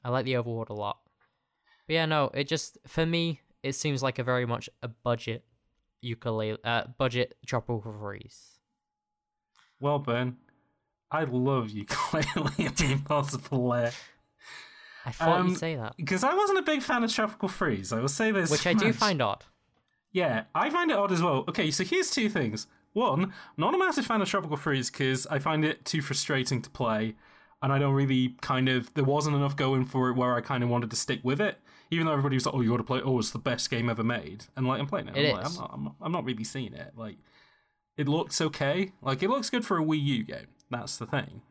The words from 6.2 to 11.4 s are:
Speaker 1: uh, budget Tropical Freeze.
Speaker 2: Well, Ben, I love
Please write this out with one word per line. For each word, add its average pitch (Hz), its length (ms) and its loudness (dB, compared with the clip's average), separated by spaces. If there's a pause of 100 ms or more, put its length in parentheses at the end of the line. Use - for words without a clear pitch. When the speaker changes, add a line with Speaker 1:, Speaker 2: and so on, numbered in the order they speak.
Speaker 1:
uh, 117 200 0 (120)
budget 123 480 0
Tropical 117 360 -2 (200)
Freeze. - 580 -14 (1200)
Speaker 2:
Well, 143 200 2
Ben, 123 380 0 (760)
I 156 140 0
love 127 440 2